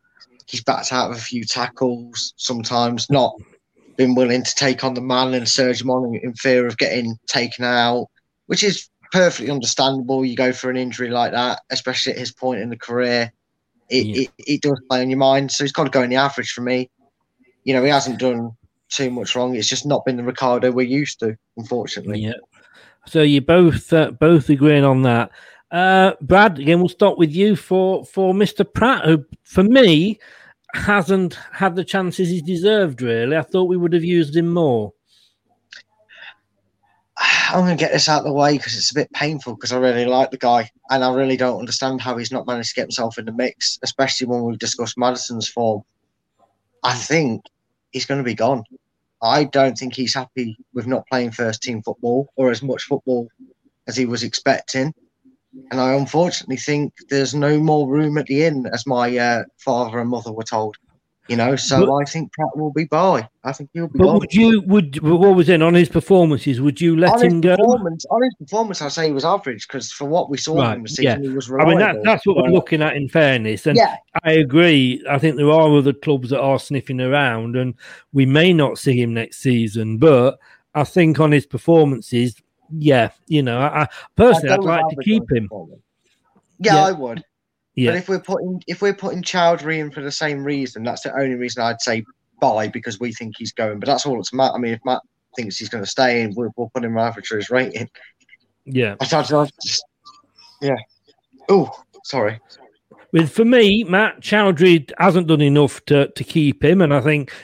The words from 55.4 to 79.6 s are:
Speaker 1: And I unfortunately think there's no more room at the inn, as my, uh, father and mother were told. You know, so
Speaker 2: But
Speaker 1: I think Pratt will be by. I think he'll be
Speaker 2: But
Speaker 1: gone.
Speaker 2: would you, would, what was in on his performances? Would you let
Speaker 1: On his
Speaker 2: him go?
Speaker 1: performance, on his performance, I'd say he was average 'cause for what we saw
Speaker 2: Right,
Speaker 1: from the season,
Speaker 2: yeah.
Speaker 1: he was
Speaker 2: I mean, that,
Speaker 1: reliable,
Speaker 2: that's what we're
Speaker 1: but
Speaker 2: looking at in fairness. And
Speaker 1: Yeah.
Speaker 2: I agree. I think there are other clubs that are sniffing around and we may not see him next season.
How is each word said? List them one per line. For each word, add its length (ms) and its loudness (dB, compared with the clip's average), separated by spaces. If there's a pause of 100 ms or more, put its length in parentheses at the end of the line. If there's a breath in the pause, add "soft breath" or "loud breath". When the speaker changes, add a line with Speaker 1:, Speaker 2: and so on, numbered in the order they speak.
Speaker 1:
And 100 -4
I 140 2
unfortunately 640 -2
think 380 -4 (160)
there's 240 -2
no 240 2
more 300 2
room 300 0
at 80 -4
the 180 0
inn, 280 -2
as 140 -8
my, 320 -2
uh, 240 0 (160)
father 400 -4
and 100 -4
mother 240 -6
were 120 -10
told. 320 -4 (520)
You 80 -2
know, 180 2
so 320 2
Speaker 2:
But 80 2
Speaker 1:
I 100 0
think 280 -8
Pratt 240 -6
will 160 -4
be 140 -4
by. 420 0 (160)
I 80 -8
think 200 -14
he'll 140 -8
be 120 -8
Speaker 2:
But 80 6
Speaker 1:
gone. 120 4
Speaker 2:
would 160 -4
you, 280 6
would, 380 0
what 360 4
was 120 4
in 140 6
on 120 4
his 140 6
performances? 720 2
Would 200 0
you 160 4
let 160 4
Speaker 1:
On 100 4
his 100 6
Speaker 2:
him 80 0
go? 160 4
Speaker 1:
performance, 540 2
on 120 2
his 120 -2
performance, 480 -6
I'd 80 -6
say 160 -4
he 60 0
was 120 -2
average 440 -4
'cause 240 -12
for 140 -10
what 220 -2
we 100 -6
saw 220 -4
Speaker 2:
Right, 140 0
Speaker 1:
from 80 -10
the 60 -14
season, 340 0
Speaker 2:
yeah. 80 -6
Speaker 1:
he 40 -6
was 140 -8
Speaker 2:
I 180 0
mean, 120 4
that, 120 4
Speaker 1:
reliable, 120 -4
Speaker 2:
that's 240 0
what 100 2
we're 80 2
Speaker 1:
but 80 2
Speaker 2:
looking 300 2
at 140 -2
in 120 -6
fairness. 580 2
And 100 4
Speaker 1:
Yeah. 180 4 (300)
Speaker 2:
I 80 2
agree. 760 4
I 100 0
think 180 0
there 140 4
are 260 6
other 160 4
clubs 380 -2
that 100 -2
are 180 0
sniffing 420 -6
around 540 -2
and 200 -2 (380 loud breath)
we 140 4
may 260 6
not 260 2
see 220 0
him 140 -2
next 240 -8
season. 600 -2